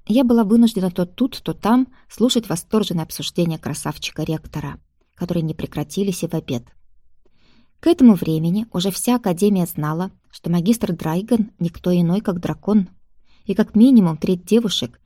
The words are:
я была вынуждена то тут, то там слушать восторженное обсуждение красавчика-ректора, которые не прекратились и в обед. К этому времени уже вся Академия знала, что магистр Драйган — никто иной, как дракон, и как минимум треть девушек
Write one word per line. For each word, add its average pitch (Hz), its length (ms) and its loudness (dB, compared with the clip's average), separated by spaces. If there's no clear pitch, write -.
я 254 180 2
была 233 180 4
вынуждена 214 480 2
то 180 140 -2
тут, - 380 -6
то 160 100 -6
там 247 360 0
слушать 233 400 0
восторженное 175 560 -2
обсуждение 165 540 -4
красавчика-ректора, - 1200 -8
которые 175 280 -4
не 156 100 -4
прекратились 175 680 -6
и 170 60 -4
в - 60 -10
обед. 135 300 -6
К - 80 0
этому 262 260 6
времени 170 580 -2
уже 185 180 -4
вся 240 260 -2
Академия 190 500 0
знала, 160 460 -6
что - 200 -8
магистр 180 440 0
Драйган — 202 640 -2
никто 175 340 -4
иной, 180 300 0
как 175 180 -4
дракон, 185 480 -2
и 202 100 -6
как - 200 0
минимум 208 420 6
треть 180 300 -4
девушек 214 600 0